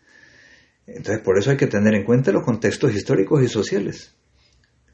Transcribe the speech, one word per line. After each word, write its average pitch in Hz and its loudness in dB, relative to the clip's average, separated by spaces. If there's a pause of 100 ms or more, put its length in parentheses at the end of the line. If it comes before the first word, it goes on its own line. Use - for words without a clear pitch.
(840)
Entonces - -6
por 95 4
eso 101 2
hay 139 2
que 139 2
tener 107 2
en 101 -2
cuenta 131 2
los 185 0
contextos 110 0
históricos 139 0
y 120 4
sociales. 165 -4 (800)